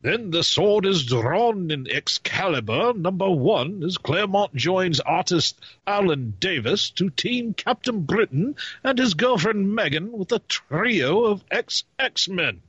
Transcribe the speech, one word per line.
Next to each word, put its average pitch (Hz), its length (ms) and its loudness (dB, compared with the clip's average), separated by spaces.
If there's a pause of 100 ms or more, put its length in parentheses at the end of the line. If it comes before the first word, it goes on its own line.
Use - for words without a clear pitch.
Then 208 300 -4
the 160 140 0
sword 202 420 2
is 185 180 2
drawn 160 680 0
in 135 180 -6
Excalibur 147 1000 0
number 190 360 0
1 170 540 2
as 175 160 -4
Claremont 196 560 0
joins 170 460 0
artist 175 580 0 (300)
Alan 160 500 0
Davis 170 520 -2
to 180 200 -2
team 233 420 -4
Captain 233 500 -2
Britain 180 520 0 (300)
and 262 120 2
his 240 180 2
girlfriend 208 600 2
Megan 180 380 -2
with 202 180 -6
a 233 80 0 (100)
trio 185 760 0
of 208 260 2
ex-X-Men 175 1200 -4